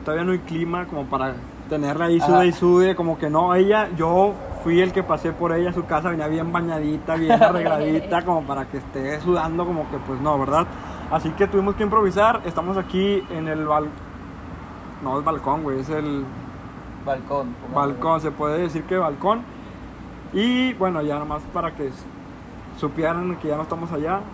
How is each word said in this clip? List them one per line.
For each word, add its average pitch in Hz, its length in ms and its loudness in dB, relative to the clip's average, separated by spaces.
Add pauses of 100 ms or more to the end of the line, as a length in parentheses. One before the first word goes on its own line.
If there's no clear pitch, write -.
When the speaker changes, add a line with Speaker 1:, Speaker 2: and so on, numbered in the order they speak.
Speaker 1:
todavía 160 220 -2
no 185 80 2
hay 180 60 2
clima 170 460 -4
como 147 200 -6
para 131 280 -2 (360)
tenerla 151 360 0
ahí, 170 140 6
Speaker 2:
Ajá. 151 80 2
Speaker 1:
sude 180 180 8
y 175 60 6
sude, 180 440 6
como 165 220 0
que 151 140 -2
no. 175 240 4
Ella, 202 420 6
yo 180 360 4 (300)
fui 170 160 4
el 180 140 4
que 190 80 2
pasé 165 300 0
por 170 200 0
ella, 175 220 0
su 170 140 -2
casa 160 220 0
venía 160 180 -2
bien 165 260 -2
bañadita, 160 640 -2
bien 165 160 2
Speaker 2:
<laughs> 226 120 8
Speaker 1:
arregladita, 165 800 2
como 170 200 0
para 135 220 -4
que 143 120 -8
esté 135 440 -6
sudando, 170 440 0
como 165 240 -2
que - 160 -6
pues 131 160 -4
no, 147 160 2
¿verdad? 143 300 2 (440)
Así 156 200 0
que 196 160 2
tuvimos 196 280 2
que - 60 -2
improvisar. 208 640 4
Estamos 175 320 -2
aquí 190 540 0
en 160 160 -4
el 156 180 -2
bal-, 151 240 2 (1120)
no 135 140 -2
es 147 80 -2
balcón, 151 380 0
güey, 135 160 -2
es 135 100 -8
el 147 360 -2 (840)
Speaker 2:
Balcón, 135 480 -4
póngale. 139 380 -2
Speaker 1:
balcón, 160 280 0
se 156 80 -2
puede 147 300 -2
decir 160 240 -2
que 185 140 -2
balcón. 175 440 0 (880)
Y 247 420 2
bueno, 180 280 0
ya 147 160 -2
nomás 151 240 -6 (120)
para 165 180 -2
que 147 160 -6
s-, 123 160 -10 (760)
supieran 170 580 0
que - 100 -8
ya 147 80 0
no 156 80 -4
estamos 170 280 -6
allá. 165 280 -2 (140)